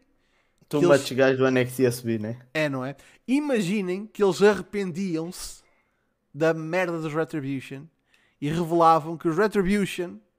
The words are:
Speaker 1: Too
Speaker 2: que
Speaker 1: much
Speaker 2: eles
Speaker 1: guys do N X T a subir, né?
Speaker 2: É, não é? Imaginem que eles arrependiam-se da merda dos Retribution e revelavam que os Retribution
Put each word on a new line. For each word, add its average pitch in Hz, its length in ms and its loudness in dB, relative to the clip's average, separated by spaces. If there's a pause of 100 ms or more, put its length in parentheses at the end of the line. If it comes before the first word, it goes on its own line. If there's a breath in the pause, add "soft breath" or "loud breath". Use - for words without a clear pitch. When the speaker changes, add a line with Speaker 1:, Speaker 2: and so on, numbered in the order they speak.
(680)
Speaker 1:
Too 151 100 -2
Speaker 2:
que 160 80 4
Speaker 1:
much 139 240 4
Speaker 2:
eles 131 140 2
Speaker 1:
guys 131 120 4
do 131 100 4
N 131 140 4
X 123 140 -4
T 131 100 4
a 123 60 4
subir, 113 280 -4
né? 113 200 -8 (140)
Speaker 2:
É, 156 160 0
não 131 160 -6
é? 143 100 -10 (320 soft breath)
Imaginem 214 800 -2
que 208 180 -2
eles 180 180 2
arrependiam-se 180 1200 -2 (720)
da 160 200 2
merda 170 460 -4
dos 156 140 -6
Retribution 139 720 -6 (540)
e 143 100 -4
revelavam 165 680 2
que 170 100 -4
os 160 100 0
Retribution 196 800 0 (220)